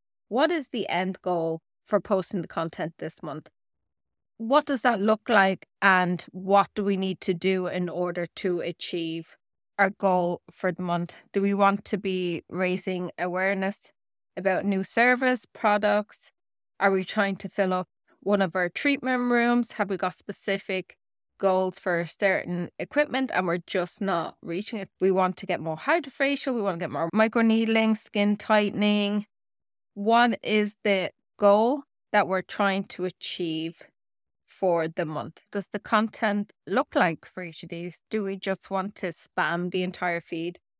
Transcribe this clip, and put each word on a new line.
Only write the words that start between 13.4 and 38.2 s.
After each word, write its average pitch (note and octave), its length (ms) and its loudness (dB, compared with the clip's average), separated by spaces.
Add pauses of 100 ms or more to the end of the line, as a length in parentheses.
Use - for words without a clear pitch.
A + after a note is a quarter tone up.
about F#3 280 0
new G3 180 0
service, B3+ 640 2
products? G#3 840 0 (480)
Are G3 100 4
we F#3+ 140 2
trying G3 320 -2
to F#3+ 120 -12
fill F#3 240 0
up F#3 160 -2 (320)
one G3 220 2
of F#3 140 0
our F3+ 120 0
treatment B3+ 600 0
rooms? A#3+ 420 2
Have G3+ 180 -2
we F#3+ 60 0
got F3+ 220 -4
specific - 800 -6 (420)
goals F#3 400 2
for E3+ 280 -2
certain F3 640 -2 (100)
equipment C4 520 -2
and F#3 140 0
we're E3+ 180 0
just - 360 -4
not F3+ 420 -2
reaching G3 380 -6
it? G3 180 -12
We F#3+ 140 4
want F#3 240 2
to F#3 100 -12
get F3+ 140 -2
more D#3+ 160 -4
hydrofacial, C#4 800 -2
we A3+ 80 -2
want F3 180 -2
to F3+ 40 -4
get - 60 -6
more D#3+ 240 -2
microneedling, A3 840 4
skin G#3 400 0
tightening. G#3 880 2 (680)
What A3+ 480 4
is G#3 400 0
the F#3+ 300 0 (240)
goal A3 460 4 (280)
that G3+ 160 4
we're F#3 160 -2
trying G3 420 -2
to - 200 -8
achieve E3 800 -6 (600)
for E3+ 400 0
the E3 180 -4
month? D3+ 460 -8
Does G3+ 160 -6
the - 140 -8
content G#3+ 720 0 (140)
look A#3 280 -2
like F3+ 320 2
for - 160 -14
each E3+ 220 -14
of E3+ 40 -16
these? E3+ 300 -10 (120)
Do G#3+ 120 -2